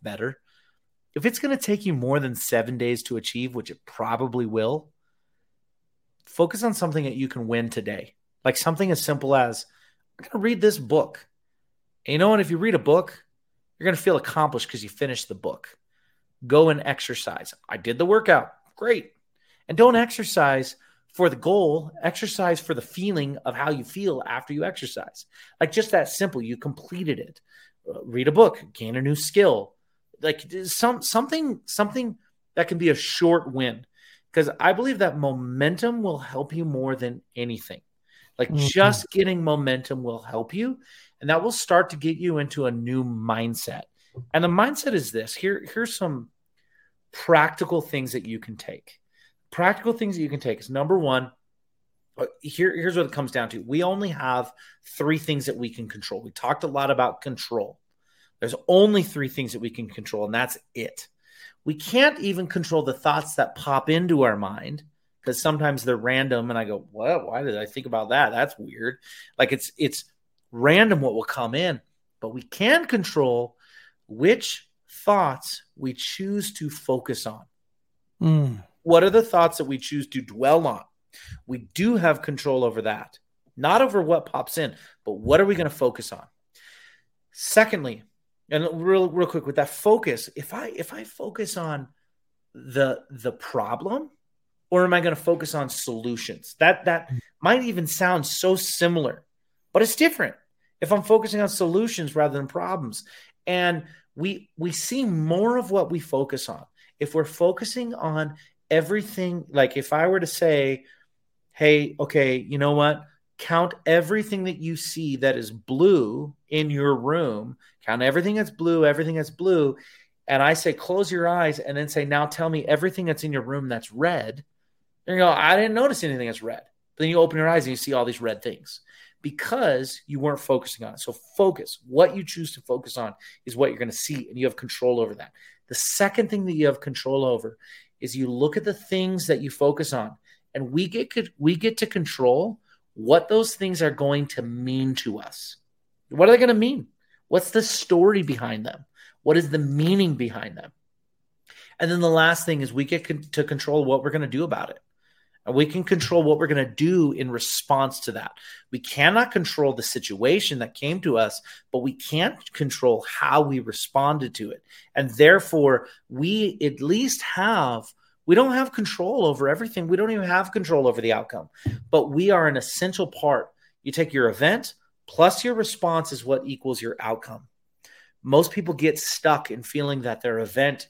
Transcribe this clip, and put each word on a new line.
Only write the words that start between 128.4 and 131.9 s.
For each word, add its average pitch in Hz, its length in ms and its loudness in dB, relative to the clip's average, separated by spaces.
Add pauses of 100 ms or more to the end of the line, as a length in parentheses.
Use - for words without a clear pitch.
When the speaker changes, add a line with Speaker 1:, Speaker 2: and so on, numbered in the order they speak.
Speaker 1:
things - 380 -12 (400)
because 147 840 -2
you 143 140 -8
weren't 143 200 -2
focusing 120 460 -2
on 107 80 -14
it. - 60 -18
So - 120 -10
focus. - 760 0
What 165 300 4